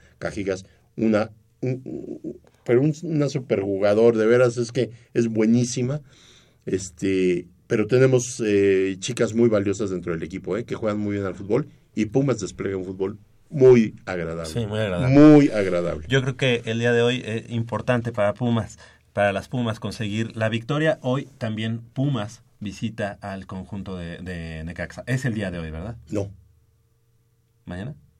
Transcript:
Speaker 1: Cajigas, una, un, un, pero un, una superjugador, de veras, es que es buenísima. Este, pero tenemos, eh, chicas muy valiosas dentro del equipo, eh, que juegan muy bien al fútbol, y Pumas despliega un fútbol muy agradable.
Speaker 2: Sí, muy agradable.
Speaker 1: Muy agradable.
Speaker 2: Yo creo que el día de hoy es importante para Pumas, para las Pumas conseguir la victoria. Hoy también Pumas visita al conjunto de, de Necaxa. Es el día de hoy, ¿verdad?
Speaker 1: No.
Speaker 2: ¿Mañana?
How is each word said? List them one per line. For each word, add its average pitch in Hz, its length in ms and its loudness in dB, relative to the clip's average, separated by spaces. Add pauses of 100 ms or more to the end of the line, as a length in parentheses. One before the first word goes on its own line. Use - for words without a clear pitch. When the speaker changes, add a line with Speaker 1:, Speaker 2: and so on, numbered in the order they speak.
(200)
Speaker 1:
Cajigas, 95 460 -6 (320)
una, 110 340 2 (300)
un, 127 240 -4
un, - 540 -12 (260)
pero 123 160 4
un, 151 120 2 (100)
una 147 260 0
superjugador, 107 880 2
de 107 100 2
veras, 120 300 4
es 120 140 -4
que 120 200 -4 (240)
es 120 120 2
buenísima. 123 720 2 (640)
Este, 95 840 -2 (200)
pero 107 200 0
tenemos, 127 580 2
eh, 98 540 2
chicas 117 360 -4
muy 117 140 4
valiosas 101 420 0
dentro 87 220 -6
del 82 100 -6
equipo, 90 340 -6
eh, 120 80 -6
que 98 100 -8
juegan 104 240 -4
muy 104 160 -4
bien 98 100 -4
al 90 100 -6
fútbol, 104 320 -4 (280)
y 110 100 0
Pumas 127 340 0
despliega 98 380 -6
un 92 80 -8
fútbol 95 320 -6 (320)
muy 127 460 6 (100)
agradable. 82 460 -6
Speaker 2:
Sí, 120 160 -4
muy 107 120 -4
agradable. 107 400 2
Speaker 1:
Muy 147 300 10
agradable. 87 600 -2
Speaker 2:
Yo 135 120 4
creo 127 160 -4
que 123 280 0
el 117 140 -4
día 120 140 2
de 117 100 4
hoy 123 220 2
es 110 240 -6
importante 117 600 -2
para 104 240 0
Pumas, 117 420 -2 (360)
para 101 200 2
las 98 160 -6
Pumas 117 300 -4
conseguir 110 580 -6
la 110 120 0
victoria. 143 520 -2
Hoy 135 260 -2 (120)
también 113 420 -4
Pumas 127 600 -4 (160)
visita 101 600 -8
al 98 260 -10
conjunto 95 500 -10
de, 85 220 -10
de 82 440 -10
Necaxa. 82 440 -10
Es 131 180 -2
el 117 80 -2
día 101 160 -4
de 87 100 -8
hoy, 80 120 -8
¿verdad? 95 260 -10 (140)
Speaker 1:
No. 101 200 -4 (1300)
Speaker 2:
¿Mañana? 95 300 -10 (240)